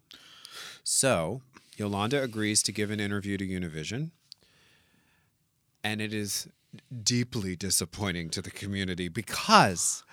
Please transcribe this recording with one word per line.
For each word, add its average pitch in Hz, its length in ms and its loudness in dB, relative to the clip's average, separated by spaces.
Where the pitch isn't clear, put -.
So 110 580 2
Yolanda 107 440 0
agrees 107 420 0
to - 80 0
give 104 180 0
an 107 100 -2
interview 101 380 -2
to 95 100 -2
Univision, 92 600 -4
and 107 180 -2
it 107 120 -4
is 104 340 -4
deeply 120 520 0
disappointing 87 760 -2
to - 100 -6
the 92 100 -10
community 92 560 -4
because 110 1040 4